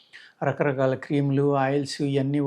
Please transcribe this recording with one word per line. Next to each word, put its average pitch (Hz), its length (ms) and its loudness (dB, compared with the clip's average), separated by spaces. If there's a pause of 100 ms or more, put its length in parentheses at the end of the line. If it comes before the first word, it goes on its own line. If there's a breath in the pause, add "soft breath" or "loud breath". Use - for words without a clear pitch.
(480 loud breath)
రకరకాల 135 560 0
క్రీములు, 139 420 2 (180)
ఆయిల్స్ 139 340 -2 (100)
ఇవన్నీ 139 400 0